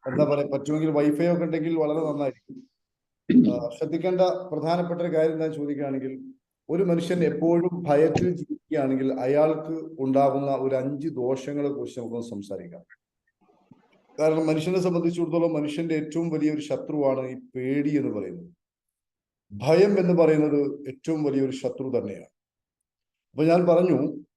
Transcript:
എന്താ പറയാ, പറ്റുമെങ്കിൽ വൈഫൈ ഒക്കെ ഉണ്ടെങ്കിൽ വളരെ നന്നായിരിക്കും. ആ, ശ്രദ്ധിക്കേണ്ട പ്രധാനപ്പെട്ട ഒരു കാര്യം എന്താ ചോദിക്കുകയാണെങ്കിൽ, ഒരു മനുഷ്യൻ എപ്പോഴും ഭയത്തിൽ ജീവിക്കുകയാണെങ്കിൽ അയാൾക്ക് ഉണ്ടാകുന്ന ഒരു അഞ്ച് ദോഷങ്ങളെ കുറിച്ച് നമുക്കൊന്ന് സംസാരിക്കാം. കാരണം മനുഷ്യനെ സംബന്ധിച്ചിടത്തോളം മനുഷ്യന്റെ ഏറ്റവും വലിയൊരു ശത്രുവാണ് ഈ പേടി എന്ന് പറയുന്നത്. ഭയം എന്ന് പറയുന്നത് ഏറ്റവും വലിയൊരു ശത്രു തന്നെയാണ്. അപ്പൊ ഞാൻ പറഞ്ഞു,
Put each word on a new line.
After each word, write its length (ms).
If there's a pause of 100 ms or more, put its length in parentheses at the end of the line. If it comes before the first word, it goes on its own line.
എന്താ 160
പറയാ, 220
പറ്റുമെങ്കിൽ 440
വൈഫൈ 360
ഒക്കെ 180
ഉണ്ടെങ്കിൽ 340
വളരെ 220
നന്നായിരിക്കും. 680 (840)
ആ, 160 (100)
ശ്രദ്ധിക്കേണ്ട 420
പ്രധാനപ്പെട്ട 840
ഒരു 140
കാര്യം 160
എന്താ 140
ചോദിക്കുകയാണെങ്കിൽ, 880 (380)
ഒരു 120
മനുഷ്യൻ 420
എപ്പോഴും 580
ഭയത്തിൽ 480
ജീവിക്കുകയാണെങ്കിൽ 840
അയാൾക്ക് 840
ഉണ്ടാകുന്ന 520
ഒരു 240
അഞ്ച് 340
ദോഷങ്ങളെ 600
കുറിച്ച് 320
നമുക്കൊന്ന് 280
സംസാരിക്കാം. 560 (1300)
കാരണം 280
മനുഷ്യനെ 320
സംബന്ധിച്ചിടത്തോളം 760
മനുഷ്യന്റെ 400
ഏറ്റവും 340
വലിയൊരു 320
ശത്രുവാണ് 680
ഈ 60 (200)
പേടി 420
എന്ന് 140
പറയുന്നത്. 400 (1000)
ഭയം 460
എന്ന് 160
പറയുന്നത് 760
ഏറ്റവും 360
വലിയൊരു 260
ശത്രു 480
തന്നെയാണ്. 280 (1040)
അപ്പൊ 140
ഞാൻ 220
പറഞ്ഞു, 580 (120)